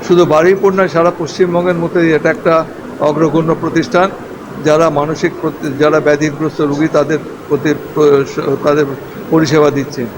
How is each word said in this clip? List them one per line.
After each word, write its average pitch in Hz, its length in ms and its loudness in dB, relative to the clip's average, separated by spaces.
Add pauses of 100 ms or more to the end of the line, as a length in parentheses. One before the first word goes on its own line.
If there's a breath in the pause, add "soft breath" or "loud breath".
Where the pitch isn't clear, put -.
শুধু 175 180 4
বারুইপুর 180 460 4
নয়, 190 160 0
সারা 165 300 2
পশ্চিমবঙ্গের 175 560 -2
মধ্যে 170 400 0
এটা 151 160 2
একটা 160 340 0 (360)
অগ্রগণ্য 156 540 0
প্রতিষ্ঠান, 165 560 0 (540)
যারা 156 260 4
মানসিক 151 500 -2
প্রতি-, 156 380 -4
যারা 151 220 4
ব্যাধিগ্রস্ত 147 600 0
রোগী 147 320 0
তাদের 151 260 2 (300)
প্রতি 147 260 0 (200)
প-, 143 720 2
তাদের 147 200 2 (460)
পরিষেবা 156 400 4
দিচ্ছে। 135 360 -6 (120)